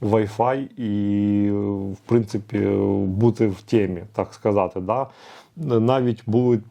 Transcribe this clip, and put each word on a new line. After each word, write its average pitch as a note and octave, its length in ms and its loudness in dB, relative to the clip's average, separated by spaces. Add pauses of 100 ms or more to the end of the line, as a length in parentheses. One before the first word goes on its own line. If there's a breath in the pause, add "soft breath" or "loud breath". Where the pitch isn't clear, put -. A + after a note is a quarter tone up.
Wi-Fi A2+ 800 0
і, G2+ 720 0 (420)
в - 120 -14
принципі, G#2+ 540 -2 (460)
бути A2 420 2
в F#2+ 140 -6
темі, F#2 400 0 (120)
так - 200 -4
сказати, G2 460 0
да. A#2 280 -2 (500 loud breath)
Навіть B2 680 2
були A#2+ 340 2 (120)